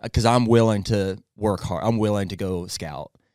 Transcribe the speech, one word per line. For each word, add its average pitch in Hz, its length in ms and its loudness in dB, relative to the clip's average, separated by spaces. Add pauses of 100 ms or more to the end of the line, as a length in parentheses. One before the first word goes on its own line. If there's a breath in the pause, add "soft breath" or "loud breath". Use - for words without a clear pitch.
uh, 123 100 -10
'cause 113 140 2
I'm 120 180 4
willing 113 400 4
to 98 320 0 (200)
work 101 260 -2
hard. 87 220 -6
I'm 117 120 0
willing 104 320 0
to 95 80 -8
go 92 300 -6
scout, 76 460 -10 (220)